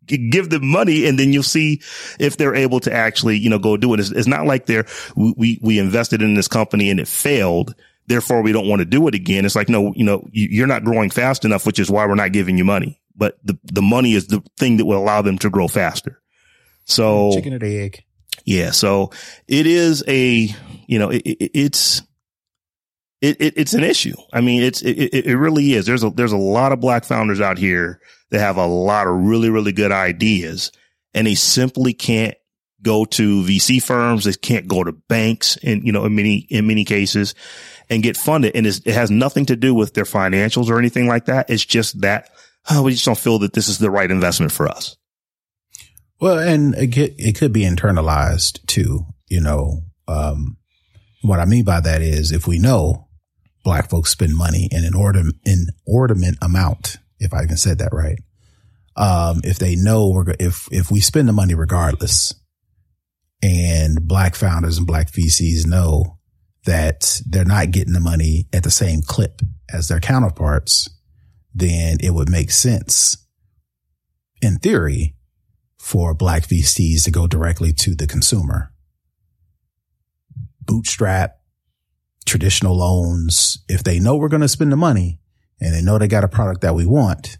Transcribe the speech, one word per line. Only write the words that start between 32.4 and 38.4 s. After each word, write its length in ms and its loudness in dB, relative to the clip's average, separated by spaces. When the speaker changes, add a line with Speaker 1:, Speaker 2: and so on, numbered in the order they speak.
Speaker 1:
go 240 2
to 380 2
V 160 0
C 180 2
firms. 460 0
They 80 0
can't 360 -4
go 160 0
to 80 -6
banks 640 -2
in, 300 -2
you 60 0
know, 120 0
in 100 0
many, 240 2
in 160 0
many 180 0
cases 500 -2
and 140 0
get 140 0
funded. 400 0